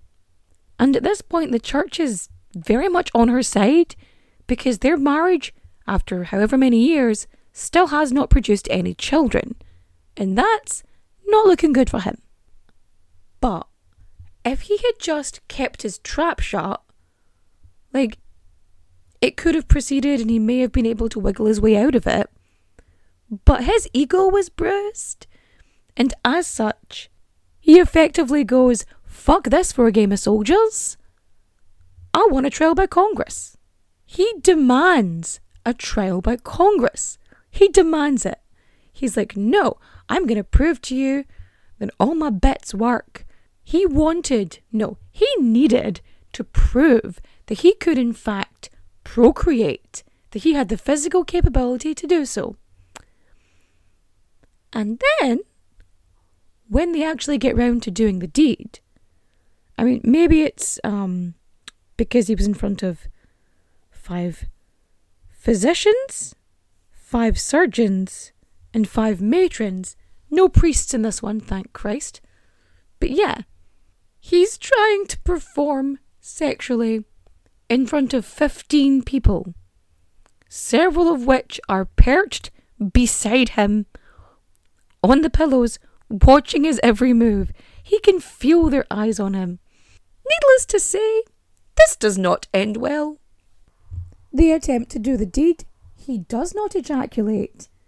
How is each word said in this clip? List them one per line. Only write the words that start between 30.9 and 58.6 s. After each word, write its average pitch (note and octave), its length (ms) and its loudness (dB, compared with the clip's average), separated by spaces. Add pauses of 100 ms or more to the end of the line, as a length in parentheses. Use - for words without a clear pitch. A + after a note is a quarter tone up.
I G4+ 160 4
want C4+ 160 0
a - 20 0
trial D#4+ 240 0
by F#4+ 140 0
Congress." - 720 -4 (480)
He G#4+ 360 -2
demands B3+ 960 2 (240)
a A#3+ 120 -4
trial F#3 440 -6
by A#3 180 -2
Congress. - 840 -2 (320)
He G4+ 160 4
demands D4+ 580 2
it. - 140 -8 (520)
He's - 240 -6
like, G3+ 220 -4
"No, B3+ 400 0 (320)
I'm F4 160 -2
gonna G#3 180 -2
prove D#4 380 2
to - 140 -10
you C4+ 300 -2 (520)
that G3+ 220 -10
all C#4 160 2
my D4+ 160 -2
bets C4 420 -2
work." A3+ 540 -4 (360)
He F#4 220 0
wanted, D4+ 720 0 (120)
no, G#3+ 260 -4 (140)
he G#4+ 160 0 (100)
needed A#3+ 640 2 (320)
to - 100 -12
prove - 800 2 (240)
that - 140 -8
he F#4+ 160 4
could, D#4 220 -2
in A#3+ 140 -2
fact, - 600 -10 (320)
procreate, A#3 1000 0 (280)
that G3+ 100 -12
he D#4+ 120 2
had C4+ 140 -2
the G3+ 120 -6
physical D4+ 440 -2
capability C4 720 -2
to - 140 -12
do D#4 180 0
so. - 320 -10 (2250)
And A3 280 -6 (200)
then, C4 200 -2 (1300)
when D#4 240 0
they D#4 140 -2
actually D4 320 -4
get A#3 180 -2
round A#3+ 280 0
to G#3 80 -8
doing G3+ 260 -2
the F3 100 -8
deed, - 520 -2 (1000)